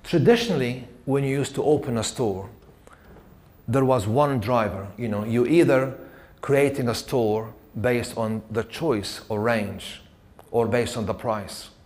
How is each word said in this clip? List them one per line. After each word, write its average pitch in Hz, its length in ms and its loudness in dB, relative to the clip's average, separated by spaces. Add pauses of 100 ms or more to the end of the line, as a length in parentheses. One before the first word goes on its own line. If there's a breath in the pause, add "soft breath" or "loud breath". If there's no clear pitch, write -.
Traditionally, 147 840 2 (160)
when 139 180 0
you 135 140 0
used 139 200 -2
to - 60 -2
open 135 360 2
a 104 60 -2
store, 98 440 -2 (1160 loud breath)
there 131 180 2
was 127 220 2
one 135 340 2
driver. 101 560 -2
You 120 120 -6
know, 104 160 -2
you 117 220 2
either 139 520 4 (420 loud breath)
creating 139 480 2
a 113 60 0
store 110 580 -2 (260)
based 120 380 -2
on 110 340 -2
the 110 140 -2
choice 117 640 -4
or 107 120 -2
range, 104 600 -2 (500)
or 117 160 2
based 120 300 0
on 113 80 -4
the 107 80 -4
price 107 560 -6 (180)